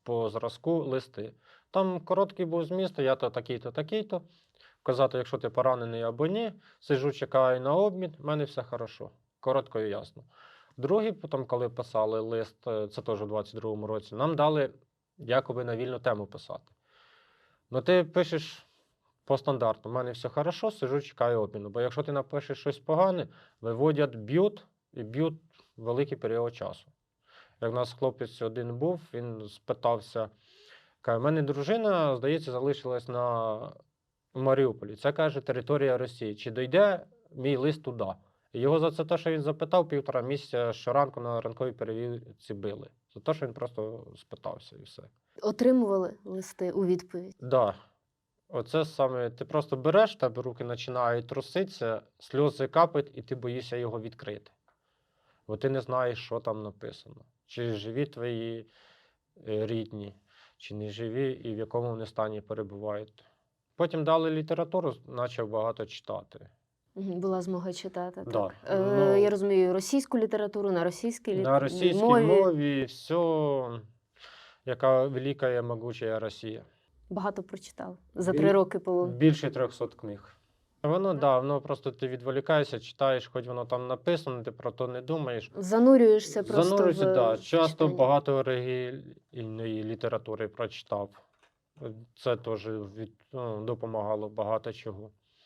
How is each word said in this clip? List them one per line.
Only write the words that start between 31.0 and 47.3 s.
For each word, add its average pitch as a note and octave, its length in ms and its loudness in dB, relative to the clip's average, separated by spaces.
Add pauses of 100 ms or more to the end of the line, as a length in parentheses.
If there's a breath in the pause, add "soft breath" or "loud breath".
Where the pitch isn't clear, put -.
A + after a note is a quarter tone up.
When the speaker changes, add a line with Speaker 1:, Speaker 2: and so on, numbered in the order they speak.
Speaker 1:
каже, A#2 160 2
"В A2+ 40 -2
мене D3+ 200 2
дружина, D3+ 760 2
здається, C#3+ 360 -2
залишилась B2+ 560 -2
на, A#2 480 -2 (800)
в C3 80 -4
Маріуполі. C3 540 2
Це, C#3+ 160 0
каже, D3+ 300 0
територія C3 560 0
Росії. A#2 380 -6
Чи A#2 160 -10
дійде D#3+ 540 2 (260)
мій C#3 260 -2
лист D3+ 260 0
туди?" A#2 220 -6 (480)
І A2+ 60 -6
його C#3+ 200 4
за D#3+ 120 2
це D#3+ 140 -4
те, E3 120 0
що E3 140 -2
він D#3 100 0
запитав, D#3 480 0
півтора C3+ 320 -2
місяця B2 520 -2
щоранку C3 480 0
на A#2+ 200 -4
ранковій A#2+ 300 -4
перевірці A#2 800 -8
били. G2+ 360 -8 (240)
За A2+ 60 -16
те, D#3 140 -2
що D#3 120 -8
він A#2 80 -8
просто A#2 640 -8
спитався - 600 -14
і - 80 -20
все. - 200 -20 (380)
Speaker 2:
Отримували G#3 720 4 (120)
листи F#3 460 -6
у F#3+ 140 0
відповідь? F3+ 560 -2